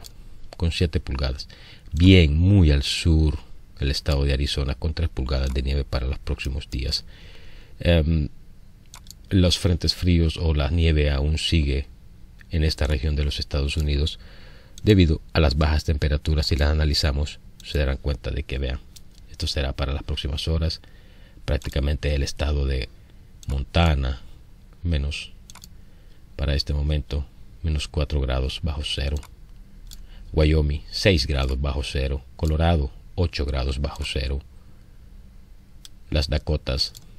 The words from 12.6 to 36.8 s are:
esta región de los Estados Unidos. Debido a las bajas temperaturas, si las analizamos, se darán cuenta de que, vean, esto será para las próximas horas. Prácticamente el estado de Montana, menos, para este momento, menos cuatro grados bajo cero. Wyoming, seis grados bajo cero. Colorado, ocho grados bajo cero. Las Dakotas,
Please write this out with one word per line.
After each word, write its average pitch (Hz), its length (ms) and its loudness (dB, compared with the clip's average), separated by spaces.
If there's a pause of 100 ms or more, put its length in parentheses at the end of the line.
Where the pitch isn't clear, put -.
esta 78 220 0
región 76 300 0
de 73 80 0
los 71 160 -2
Estados 71 360 -2
Unidos. 73 440 0 (640)
Debido 90 360 6 (140)
a 80 60 4
las 73 180 4
bajas 76 260 2
temperaturas, 76 600 0
si 78 120 0
las 73 120 4
analizamos, 73 680 0 (240)
se - 160 -4
darán 67 180 0
cuenta - 320 -4
de 67 140 -4
que, 65 160 -6
vean, 64 200 -4 (520)
esto - 160 -6
será 69 260 -2
para 67 200 -4
las 69 100 -6
próximas 71 440 -6
horas. 80 320 0 (680)
Prácticamente 71 680 -2
el 69 80 0
estado 69 460 -2
de 67 200 -2 (600)
Montana, 69 760 2 (600)
menos, 71 480 -4 (1040)
para 67 180 -2
este 71 200 -2
momento, 73 520 -2 (380)
menos 78 240 -2
cuatro 73 340 -2
grados 65 400 -2
bajo 71 220 -4
cero. 69 340 -4 (1160)
Wyoming, 76 580 4
seis - 340 2
grados 67 340 -2
bajo 69 240 -2
cero. 69 400 -4 (120)
Colorado, 80 560 2 (240)
ocho 80 300 -2
grados 67 360 -2
bajo - 240 -6
cero. 67 360 -4 (1700)
Las 73 200 0
Dakotas, 73 640 -2 (260)